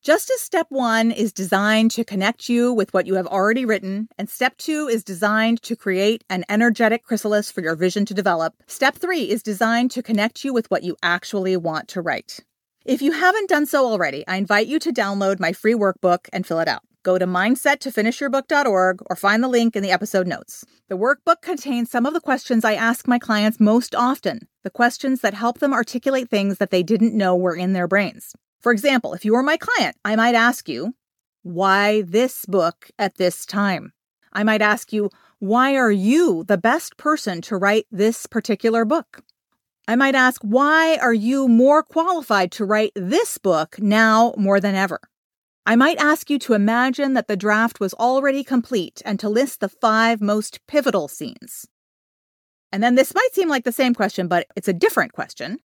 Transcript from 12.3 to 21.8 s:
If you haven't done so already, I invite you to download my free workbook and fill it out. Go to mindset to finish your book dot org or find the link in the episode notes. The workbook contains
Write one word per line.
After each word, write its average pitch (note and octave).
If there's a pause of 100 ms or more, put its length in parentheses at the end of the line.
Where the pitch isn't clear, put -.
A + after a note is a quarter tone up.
If C4
you C#4+
haven't F#4
done D4
so C4+
already, E3
I F3+
invite G3+
you D4
to E4
download G3
my E3+
free A3
workbook F#3
and F#3+
fill E3
it D#3+
out. C3+ (220)
Go F#3
to F3+
mindset A3
to C4
finish A3
your C#4
book C4+
dot C#4+
org F#3
or F3+
find G#3+
the C4
link A#3
in G3+
the G3
episode F#3
notes. - (240)
The F#3+
workbook C#4+
contains C#4